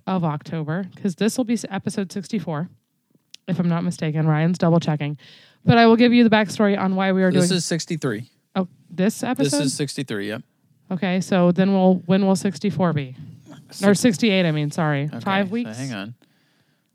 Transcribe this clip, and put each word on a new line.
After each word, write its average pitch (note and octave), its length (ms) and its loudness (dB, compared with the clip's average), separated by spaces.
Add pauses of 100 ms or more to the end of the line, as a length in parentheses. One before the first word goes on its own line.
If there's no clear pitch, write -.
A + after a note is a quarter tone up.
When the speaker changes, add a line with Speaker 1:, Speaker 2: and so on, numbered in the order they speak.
Speaker 1:
of F#3 160 -2
October, D#3+ 640 -6 (100)
'cause F#3+ 200 -6
this G#3+ 220 -2
will B3+ 60 -2
be A3+ 120 -2
s-, - 140 -8
episode G3 440 -6
sixty-four, F3 560 -6 (800)
if F3+ 100 -2
I'm F3 80 0
not E3+ 160 -2
mistaken. D#3+ 420 -2
Ryan's D#3+ 320 0
double E3+ 220 4
checking. D3 380 -4 (480)
But B3 120 6
I A#3 80 8
will A3+ 120 6
give A#3+ 160 4
you A#3+ 100 6
the A3+ 60 6
backstory G#3 500 2
on F#3+ 160 0
why F#3+ 160 0
we F#3+ 120 2
are F#3 100 4
Speaker 2:
This F3+ 160 4
Speaker 1:
doing F#3 80 0
Speaker 2:
is E3 80 -2
sixty-three. D3 640 -4 (260)
Speaker 1:
Oh, F#3+ 140 -2 (200)
this F#3 320 -2
episode? B3+ 360 -2
Speaker 2:
This C#4+ 80 0
is C3 80 -2
sixty-three, A#2 560 -6
yep. A2+ 120 -8 (480)
Speaker 1:
Okay, F#3+ 300 -2
so F3+ 320 2
then F#3+ 220 2
we'll, F#3 220 4 (100)
when F#3+ 200 2
will F#3+ 120 2
sixty-four F#3 560 -2
be? C3 240 -6 (320)
Or - 440 0
Speaker 2:
Six- F3+ 60 2
Speaker 1:
sixty-eight, F#3+ 460 2
I D#3+ 80 2
mean, D3 180 -2
sorry. D3+ 420 -2
Speaker 2:
Okay, A#2 60 -10
Speaker 1:
Five G3 280 -2
Speaker 2:
so F3+ 60 -8
Speaker 1:
weeks? A#2 240 -6
Speaker 2:
hang C3 160 -8
on. G#2 200 -10 (800)